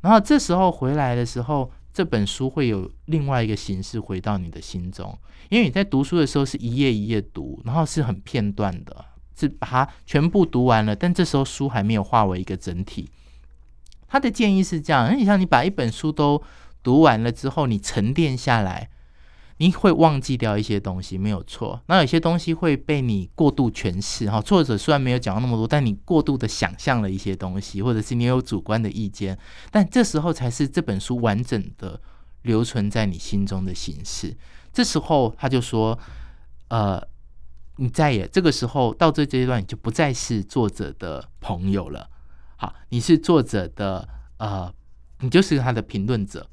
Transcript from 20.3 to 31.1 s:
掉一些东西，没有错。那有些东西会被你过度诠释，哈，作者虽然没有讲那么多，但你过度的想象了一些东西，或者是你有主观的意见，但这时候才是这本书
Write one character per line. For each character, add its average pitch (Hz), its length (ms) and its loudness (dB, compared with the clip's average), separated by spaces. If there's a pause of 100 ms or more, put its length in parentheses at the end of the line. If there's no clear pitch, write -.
掉 110 180 0
一 107 60 2
些 104 180 -2
东 95 220 -6
西， 95 160 -8
没 104 140 0
有 90 140 -4
错。 - 420 -8
那 180 120 6
有 151 60 6
些 165 140 2
东 170 180 2
西 165 160 -2
会 160 240 2
被 139 240 -2
你 104 320 0
过 151 160 4
度 127 220 2
诠 92 280 -4
释， 104 300 -4
哈， 117 100 2
作 185 240 4
者 120 140 0
虽 160 140 0
然 143 100 4
没 127 120 0
有 127 40 0
讲 113 240 -2
那 127 60 0
么 117 100 0
多， 110 100 -2
但 147 160 2
你 107 120 0 (100)
过 160 160 4
度 143 160 0
的 120 100 -4
想 - 300 -4
象 123 240 0
了 98 80 -2
一 95 80 -4
些 95 180 -4
东 92 240 -6
西， 98 220 -8
或 123 100 0
者 110 80 0
是 107 140 -6
你 120 120 0
有 127 140 2
主 107 220 -4
观 110 180 -2
的 107 120 -2
意 104 180 -6
见， 95 260 -6 (360)
但 208 180 6
这 247 140 4
时 156 160 2
候 165 120 0
才 127 160 -2
是 135 200 0
这 156 120 -2
本 107 200 -2
书 123 180 -4